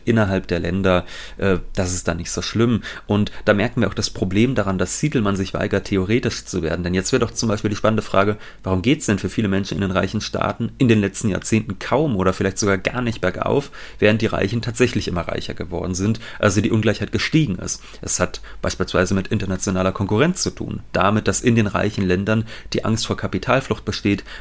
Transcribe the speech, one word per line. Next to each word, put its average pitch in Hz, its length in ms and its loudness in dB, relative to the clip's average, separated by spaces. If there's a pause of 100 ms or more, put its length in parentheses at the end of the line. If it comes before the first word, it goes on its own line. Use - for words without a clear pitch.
innerhalb 101 400 2
der 87 140 0
Länder, 90 460 2 (340)
äh, 95 180 2 (160)
das 90 180 0
ist 90 160 -4
dann 85 100 0
nicht 85 120 -8
so - 140 -4
schlimm. 113 400 2 (240)
Und 104 240 2 (140)
da 104 100 6
merken 110 260 0
wir 98 60 4
auch - 80 -4
das - 160 -2
Problem 107 420 2
daran, 98 240 0
dass 92 220 -2
Zittelmann 113 360 0
sich 92 200 -2
weigert, 98 300 0
theoretisch 104 600 0
zu 92 160 -4
werden. 85 220 -2
Denn 87 100 -2
jetzt 92 200 0
wäre 127 80 4
doch 113 100 0
zum - 180 -2
Beispiel 104 220 0
die 107 40 -2
spannende 110 280 0
Frage, 101 340 2 (240)
warum 92 220 0
geht's 147 240 2
denn 104 100 2
für 95 120 -2
viele 110 180 0
Menschen 98 280 -2
in - 60 -2
den 98 80 0
reichen 95 320 0
Staaten - 560 -4
in 127 120 4
den 110 120 6
letzten 98 280 0
Jahrzehnten 101 500 -2
kaum 139 360 2
oder 92 180 4
vielleicht 98 260 -2
sogar 98 180 2
gar 117 240 -2
nicht 117 200 -2
bergauf, 98 500 0 (260)
während 107 240 4
die 110 60 2
Reichen 101 340 0
tatsächlich 113 460 0
immer 87 140 -2
reicher - 340 -6
geworden 87 400 -4
sind, 107 240 0 (180)
also 104 240 4
die 107 80 2
Ungleichheit 107 420 2
gestiegen 113 440 2
ist. - 260 -6 (200)
Es - 180 -2
hat - 220 -2 (200)
beispielsweise - 540 0
mit 95 140 -2
internationaler 95 640 0
Konkurrenz 110 500 2
zu 185 80 -2
tun, - 300 -6 (100)
damit, 101 360 4
dass 98 140 2
in 120 140 4
den 113 100 4
reichen 101 380 0
Ländern 98 400 2 (300)
die - 100 -2
Angst 110 240 0
vor 101 80 0
Kapitalflucht 107 680 -2
besteht, 101 400 0 (160)